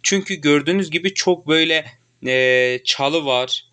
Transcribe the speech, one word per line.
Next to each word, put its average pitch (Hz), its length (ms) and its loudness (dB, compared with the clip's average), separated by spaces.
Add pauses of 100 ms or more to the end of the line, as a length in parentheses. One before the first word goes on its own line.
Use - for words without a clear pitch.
Çünkü 190 320 -2
gördüğünüz 151 560 0
gibi 175 240 -2
çok 175 340 -2
böyle, 160 380 2 (400)
e, 127 580 2
çalı 147 400 -2
var. 127 480 -2